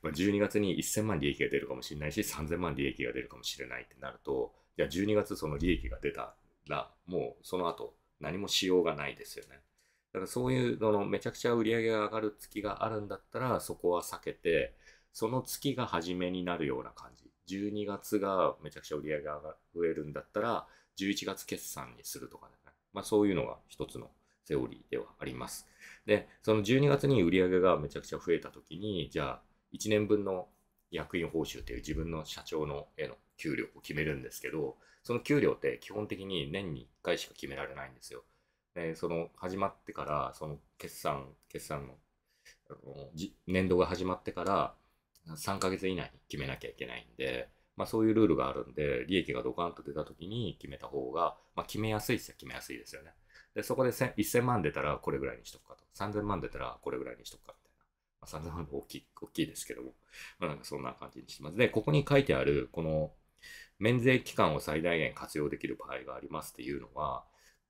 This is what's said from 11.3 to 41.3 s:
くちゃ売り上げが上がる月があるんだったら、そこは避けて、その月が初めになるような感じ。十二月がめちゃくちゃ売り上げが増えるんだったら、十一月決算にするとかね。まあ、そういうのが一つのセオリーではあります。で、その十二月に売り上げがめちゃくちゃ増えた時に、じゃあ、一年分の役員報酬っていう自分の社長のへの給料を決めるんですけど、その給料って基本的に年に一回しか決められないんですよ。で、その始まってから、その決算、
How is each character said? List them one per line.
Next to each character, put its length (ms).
く 40
ち 100
ゃ 60
売 120
り 100
上 80
げ 80
が 160
上 40
が 100
る 180
月 240
が 220
あ 40
る 120
ん 80
だ 80
っ 60
た 60
ら、 220
そ 160
こ 140
は 120
避 180
け 120
て、 420
そ 160
の 140
月 320
が 120
初 280
め 160
に 120
な 140
る 100
よ 140
う 40
な 60
感 260
じ。 140
十 240
二 160
月 320
が 440
め 80
ち 60
ゃ 40
く 60
ち 80
ゃ 20
売 60
り 100
上 80
げ 40
が 160
増 100
え 40
る 160
ん 80
だ 80
っ 120
た 80
ら、 260
十 140
一 160
月 200
決 200
算 300
に 80
す 140
る 100
と 100
か 80
ね。 60
ま 100
あ、 20
そ 180
う 60
い 40
う 40
の 100
が 120
一 180
つ 120
の 120
セ 120
オ 100
リ 220
ー 20
で 80
は 80
あ 40
り 80
ま 160
す。 200
で、 220
そ 120
の 80
十 180
二 80
月 180
に 160
売 100
り 100
上 80
げ 100
が 180
め 100
ち 80
ゃ 40
く 60
ち 80
ゃ 40
増 140
え 80
た 100
時 280
に、 320
じ 100
ゃ 80
あ、 140
一 180
年 200
分 160
の 240
役 280
員 100
報 140
酬 180
っ 20
て 100
い 40
う 20
自 160
分 160
の 140
社 180
長 240
の 300
へ 100
の 80
給 180
料 120
を 40
決 140
め 100
る 120
ん 60
で 100
す 100
け 80
ど、 260
そ 120
の 60
給 200
料 120
っ 80
て 200
基 60
本 220
的 160
に 260
年 240
に 80
一 60
回 160
し 80
か 80
決 120
め 80
ら 120
れ 80
な 120
い 40
ん 40
で 80
す 100
よ。 120
で、 200
そ 140
の 280
始 200
ま 120
っ 60
て 80
か 120
ら、 300
そ 120
の 120
決 180
算、 320